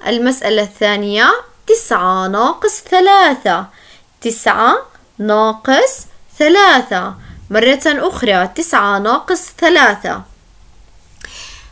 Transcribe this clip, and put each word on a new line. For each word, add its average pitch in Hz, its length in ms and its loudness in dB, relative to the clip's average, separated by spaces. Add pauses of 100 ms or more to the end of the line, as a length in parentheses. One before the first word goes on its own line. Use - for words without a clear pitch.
المسألة 233 540 0
الثانية، 208 720 -2 (360)
تسعة 185 600 0
ناقص 269 540 -2
ثلاثة. 339 840 2 (560)
تسعة 233 560 0 (400)
ناقص 220 880 0 (320)
ثلاثة. 269 760 2 (360)
مرة 240 360 2
أخرى، 254 640 -2
تسعة 202 500 -2
ناقص 247 600 -2
ثلاثة. 233 640 0 (1500)